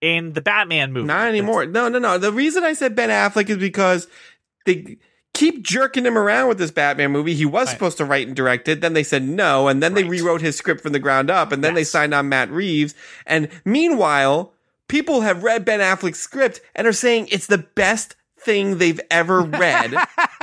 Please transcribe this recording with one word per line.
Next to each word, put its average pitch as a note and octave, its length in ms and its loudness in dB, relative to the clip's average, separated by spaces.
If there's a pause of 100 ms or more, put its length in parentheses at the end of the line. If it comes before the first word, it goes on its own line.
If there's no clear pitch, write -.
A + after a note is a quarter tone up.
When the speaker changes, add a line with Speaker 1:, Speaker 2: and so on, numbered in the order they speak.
Speaker 1:
in E3 320 -2
the D3+ 80 -4
Batman E3+ 500 0
movie. B2+ 160 -4
Speaker 2:
Not F#3 220 0
anymore. G#3 340 0
Speaker 1:
It's D3+ 80 -6
Speaker 2:
No, A#3 160 0
no, A#3+ 120 -2
no. G#3+ 180 0
The G3+ 160 0
reason D4+ 320 0
I D#4 80 0
said C4 220 -2
Ben A#3 140 0
Affleck G3+ 400 0
is G#3+ 80 0
because F#3 500 0 (580)
they F3+ 320 -2 (360)
keep D4+ 300 0
jerking C4 420 -2
him A#3 120 2
around A3 320 2
with G#3+ 80 0
this E3+ 140 -4
Batman C#3+ 400 0
movie. D3+ 220 0
He D3+ 120 0
was G3 220 0
Speaker 1:
Right. C4 60 -6
Speaker 2:
supposed F3 260 -4
to D#3 60 0
write C#3 220 0
and C3 80 -10
direct B2+ 320 0
it. D3+ 140 0
Then E3+ 100 0
they D#3 120 2
said C#3 200 0
no, C#3 460 2
and C3+ 120 2
then E3+ 120 2
they G3+ 100 2
Speaker 1:
Right. E3+ 80 -2
Speaker 2:
rewrote E3+ 300 -2
his D#3 160 -2
script D#3+ 240 -4
from D3+ 100 -6
the C#3+ 80 0
ground C3+ 320 2
up, E3 220 0
and C#3 100 -2
then D#3+ 120 0
they E3 60 2
Speaker 1:
Yes. D3 100 -4
Speaker 2:
signed D3+ 220 2
on C#3+ 140 2
Matt C3 240 0
Reeves. D3+ 420 -2 (320)
And D#3 220 0 (160)
meanwhile, F#3 880 2 (380)
people D4 320 0
have F#3+ 220 0
read A3+ 200 0
Ben G#3+ 160 0
Affleck's F#3 400 -2
script - 400 -2 (160)
and G#3 120 -4
are A3+ 60 4
saying A#3 380 0
it's G3 160 -4
the G3+ 120 2
best G3+ 580 -2 (200)
thing G3+ 420 -2
they've E3 200 2 (100)
ever E3+ 320 2
read. F3+ 580 0
Speaker 1:
<laughs> F4+ 60 2 (380)